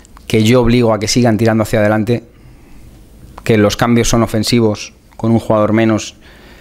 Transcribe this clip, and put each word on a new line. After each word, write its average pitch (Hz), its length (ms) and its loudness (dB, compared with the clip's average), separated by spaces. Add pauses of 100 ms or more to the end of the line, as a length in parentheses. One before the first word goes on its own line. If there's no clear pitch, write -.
(260)
que 110 180 0
yo 123 180 4
obligo 117 300 2
a 107 80 -2
que 104 80 -6
sigan 120 300 0
tirando 110 240 0
hacia 110 200 -2
adelante, 107 420 -2 (1200)
que 113 140 2
los 104 200 2
cambios 120 320 0
son 117 140 2
ofensivos 110 720 -2 (240)
con 113 140 -2
un 113 80 2
jugador 107 320 0
menos, 110 440 -2 (460)